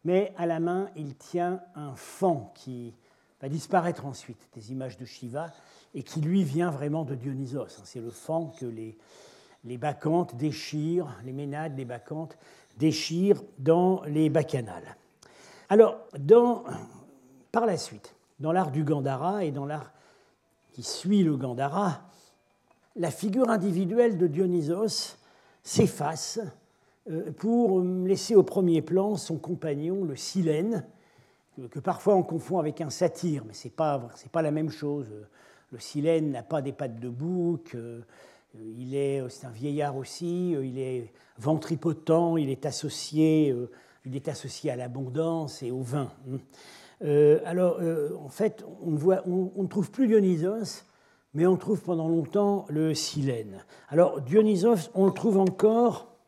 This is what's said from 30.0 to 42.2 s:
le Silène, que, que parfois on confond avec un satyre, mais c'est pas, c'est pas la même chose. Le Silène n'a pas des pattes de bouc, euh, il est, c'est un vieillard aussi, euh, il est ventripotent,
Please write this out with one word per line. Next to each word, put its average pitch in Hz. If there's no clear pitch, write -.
le 143
Silène, 175
que, 135
que 123
parfois 190
on 180
confond 165
avec 151
un 151
satyre, 160
mais 104
c'est -
pas, 143
c'est -
pas 165
la 151
même 156
chose. 147
Le 120
Silène 156
n'a 120
pas 151
des 131
pattes 120
de 123
bouc, 170
euh, 117
il 120
est, 139
c'est -
un 120
vieillard 143
aussi, 175
euh, 135
il 127
est 127
ventripotent, 160